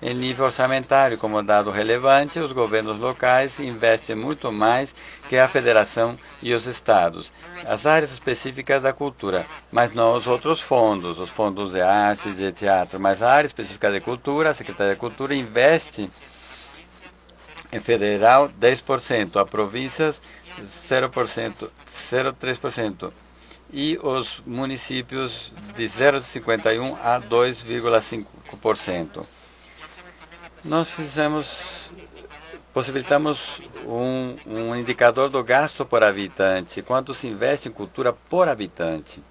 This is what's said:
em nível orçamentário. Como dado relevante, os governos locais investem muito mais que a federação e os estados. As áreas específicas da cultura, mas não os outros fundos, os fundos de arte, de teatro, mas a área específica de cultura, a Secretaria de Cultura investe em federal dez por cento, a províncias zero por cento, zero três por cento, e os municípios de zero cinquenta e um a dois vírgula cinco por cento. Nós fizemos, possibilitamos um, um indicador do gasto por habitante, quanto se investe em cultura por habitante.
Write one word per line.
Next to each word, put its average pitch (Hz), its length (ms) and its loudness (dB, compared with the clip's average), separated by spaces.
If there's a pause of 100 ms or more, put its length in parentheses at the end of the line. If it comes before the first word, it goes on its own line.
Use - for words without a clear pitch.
em 123 100 -4
nível 127 320 -2
orçamentário. 131 720 2
Como 107 240 -2
dado 104 280 4
relevante, 131 720 2
os 147 100 -4
governos 110 480 0
locais 127 600 0
investem 113 560 0
muito 135 360 -6
mais 117 420 0 (340)
que 127 80 0
a 131 120 6
federação 117 720 2 (240)
e 117 100 -2
os 117 140 -2
estados. 87 680 0 (320)
As 110 220 -2
áreas 151 260 4
específicas 131 680 -4
da 135 100 2
cultura, 101 540 -4 (240)
mas 113 240 2
não 117 200 4
os 120 120 -2
outros 123 360 0
fundos, 101 560 2
os 90 120 -8
fundos 101 420 -2
de 92 80 0
arte, 104 520 2
de 95 200 -4
teatro, 95 480 0
mas 98 220 0
a 120 80 4
área 147 160 6
específica 104 440 -4
de 98 100 -2
cultura, 143 500 -2
a 147 40 0
Secretaria 101 400 -2
de 98 60 -14
Cultura 135 340 -6
investe 123 760 2 (1600)
em 110 80 -8
federal 113 680 4
dez 123 320 2
por 131 200 -2
cento, 104 380 -2
a 98 80 4
províncias 127 760 -4 (680)
zero 131 240 0
por 123 180 -2
cento, - 420 -8 (380)
zero 131 240 0
três 127 260 -6
por 135 120 -6
cento, 98 420 -6 (600)
e 151 280 -4
os 131 460 -4
municípios 131 1040 -8 (240)
de 113 140 -4
zero 131 340 4
cinquenta 113 500 0
e 113 60 0
um 131 160 -6
a 120 240 0
dois 120 420 0
vírgula 117 400 2
cinco 107 300 -10 (280)
por 107 180 2
cento. 82 500 -8 (1400)
Nós 160 300 -2
fizemos, 151 1000 -6 (800)
possibilitamos 135 680 0 (460)
um, 127 520 -4 (100)
um 113 300 -6
indicador 120 520 4
do 135 140 -2
gasto 131 420 0
por 117 200 4
habitante, 95 800 0
quanto 131 320 -2
se - 120 -10
investe 123 420 -2
em 117 40 -14
cultura 120 400 -4
por 175 360 0
habitante. 85 720 -6 (100)